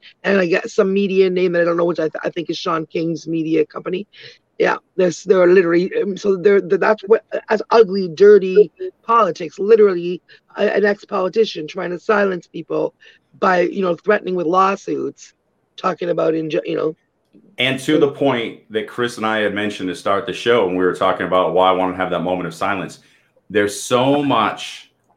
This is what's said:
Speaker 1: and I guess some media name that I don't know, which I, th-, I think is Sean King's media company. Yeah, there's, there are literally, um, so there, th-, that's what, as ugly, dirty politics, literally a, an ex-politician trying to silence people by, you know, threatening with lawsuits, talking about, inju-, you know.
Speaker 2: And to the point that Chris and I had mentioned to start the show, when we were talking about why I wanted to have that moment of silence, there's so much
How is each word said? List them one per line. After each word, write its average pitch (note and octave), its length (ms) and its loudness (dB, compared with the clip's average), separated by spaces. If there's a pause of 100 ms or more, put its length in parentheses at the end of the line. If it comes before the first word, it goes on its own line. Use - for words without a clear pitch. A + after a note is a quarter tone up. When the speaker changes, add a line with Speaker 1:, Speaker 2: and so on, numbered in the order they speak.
(240)
Speaker 1:
and G3 160 0
I F3+ 60 2
guess F#3+ 280 -2
some G3 200 2
media F#3+ 380 2
name F3+ 220 0
that E3+ 100 2
I - 20 2
don't E3+ 120 0
know, E3+ 80 0
which E3+ 140 -2
I, D#3+ 100 0
th-, - 140 -12
I F3 60 -4
think D#3+ 220 -8
is D#3 80 -6
Sean D#3+ 260 -4
King's E3 420 -6
media D#3+ 380 0
company. F3+ 400 -8 (540)
Yeah, - 180 0 (180)
there's, F3+ 280 -2
there F#3 180 2
are F3 60 6
literally, F3 520 4
um, F#3 160 -4
so F#3+ 220 -2
there, G3+ 240 4
th-, F#3 180 -2
that's G3+ 260 0
what, G#3+ 200 2 (240)
as G#3+ 220 -2
ugly, G3 380 2
dirty F#3 600 6 (300)
politics, F#3+ 560 0
literally F#3+ 640 2 (360)
a, G3+ 180 0
an G3 100 2
ex-politician G3 840 -2
trying F3+ 220 -8
to F3 100 -8
silence G3 460 0
people D#3 480 -6 (460)
by, F#3 220 2
you F3+ 200 -2
know, F3+ 140 0
threatening F#3 400 -2
with F3 100 -4
lawsuits, F3+ 880 -2 (420)
talking F3 360 -6
about, E3 240 0
inju-, D#3+ 300 -4
you E3+ 100 -6
know. D#3+ 200 -4 (600)
Speaker 2:
And B2+ 220 0
to D3+ 180 0
the C#3+ 140 4
point B2 600 -4
that G#2+ 160 -4
Chris A#2+ 300 -6
and A2+ 80 -6
I A2 140 0
had G2+ 160 -2
mentioned G2+ 340 -6
to E2+ 60 -6
start G2 320 -4
the - 60 -6
show, A#2 340 2
when F2+ 80 -4
we F#2 100 0
were F2 80 2
talking F#2 320 -2
about F2+ 280 0
why F#2 140 4
I F#2 40 4
wanted F#2 220 0
to F2 40 -10
have F2+ 140 -4
that F2 100 -2
moment F2+ 240 -4
of E2 80 -10
silence, F#2+ 460 -6 (500)
there's G2+ 300 -2
so C3+ 420 0
much A2+ 720 -2 (260)